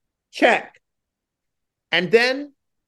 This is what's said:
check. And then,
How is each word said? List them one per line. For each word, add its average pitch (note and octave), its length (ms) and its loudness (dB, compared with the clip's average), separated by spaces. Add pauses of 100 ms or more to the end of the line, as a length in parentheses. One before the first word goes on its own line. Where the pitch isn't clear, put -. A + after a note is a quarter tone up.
(320)
check. - 500 0 (1120)
And E3+ 200 -2
then, C4 420 0 (340)